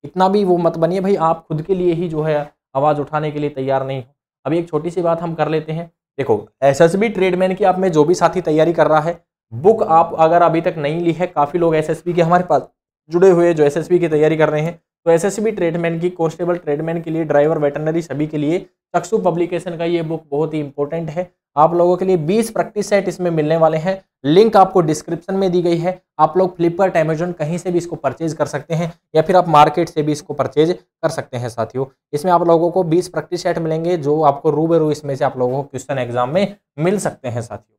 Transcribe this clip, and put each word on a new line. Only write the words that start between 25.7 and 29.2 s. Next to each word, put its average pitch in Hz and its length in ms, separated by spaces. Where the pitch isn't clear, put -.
है। 165 240
आप 156 180
लोग 185 200
Flipkart, 170 380
Amazon 160 400
कहीं 160 240
से 180 120
भी 175 80
इसको 165 180
परचेज 151 380
कर 151 120
सकते 147 280
हैं 165 180
या 156 80